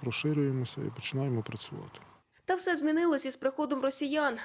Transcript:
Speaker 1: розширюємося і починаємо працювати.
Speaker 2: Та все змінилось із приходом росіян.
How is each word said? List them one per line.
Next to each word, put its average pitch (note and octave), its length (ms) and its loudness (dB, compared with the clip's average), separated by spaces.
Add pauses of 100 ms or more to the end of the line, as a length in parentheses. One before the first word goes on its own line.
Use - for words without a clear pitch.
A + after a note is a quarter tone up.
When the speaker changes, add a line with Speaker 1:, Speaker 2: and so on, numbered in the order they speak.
Speaker 1:
розширюємося C#3 800 0
і G#2 140 -2
починаємо C3+ 460 -2
працювати. - 580 -10 (460)
Speaker 2:
Та F#4 100 0
все F#4 200 4
змінилось D#4 500 2
із C4 100 0
приходом C4+ 460 -2
росіян. C#4 640 2